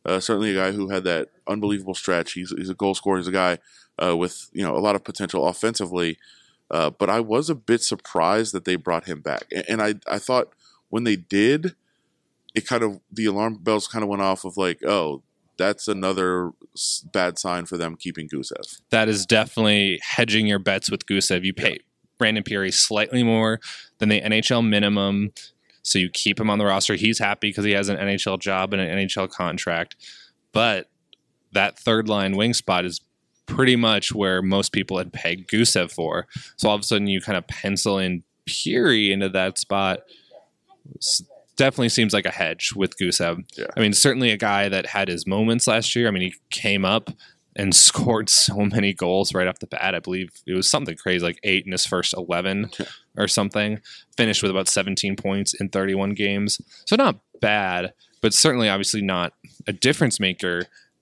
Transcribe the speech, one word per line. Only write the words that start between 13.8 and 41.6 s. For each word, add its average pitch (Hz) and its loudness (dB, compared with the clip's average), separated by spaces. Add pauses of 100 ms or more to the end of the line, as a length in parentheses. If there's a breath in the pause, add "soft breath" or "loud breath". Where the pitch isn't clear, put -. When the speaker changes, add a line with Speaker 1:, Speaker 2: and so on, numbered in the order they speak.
Speaker 1:
kinda 110 -4
went 101 -2
off 95 0
of 87 -12
like, 92 -2
"Oh, 80 0 (340)
that's 101 0
another 92 0 (240)
s-, - -6
bad 90 0
sign 87 -4
for 92 -8
them 82 -4
keeping 80 -10
Gusev." - -10 (100)
Speaker 2:
That 110 4
is 101 0
definitely 104 4
hedging 110 0
your 101 2
bets 95 -2
with - -4
Gusev. 95 0
You 95 -2
pay - 0
Speaker 1:
Yeah. - -6 (420)
Speaker 2:
Brandon 110 2
Pirri 98 -2
slightly 110 2
more 110 2 (380 loud breath)
than 107 2
the 107 4
N 107 0
H 110 2
L 117 2
minimum. 104 2 (500 loud breath)
So - -2
you 90 0
keep - -2
him 107 0
on 104 0
the 104 0
roster. 98 0
He's 107 0
happy 104 -2
'cause 101 -2
he 104 2
has 98 0
an 98 -2
N 98 -2
H 98 -2
L 95 0
job 95 -2
and 98 0
an 87 -2
N 92 -2
H 95 -4
L 95 -2
contract. 87 -4 (560 loud breath)
But 110 0 (640)
that 98 0
third 110 2
line 98 0
wing 113 2
spot 90 0
is 87 -8 (440)
pretty 127 4
much 110 2
where 95 0
most 98 2
people 95 -2
had 92 -6
pegged 87 -6
Gusev 107 2
for. 82 -4 (280 loud breath)
So - 0
all 104 4
of 104 -2
a - -10
sudden 101 0
you 95 0
kind 101 -4
of 87 -4
pencil 98 -2
in 90 -2 (240)
Pirri 143 2
into 98 0
that 95 0
spot. 98 0 (960 loud breath)
S-, - -2 (320)
definitely 135 2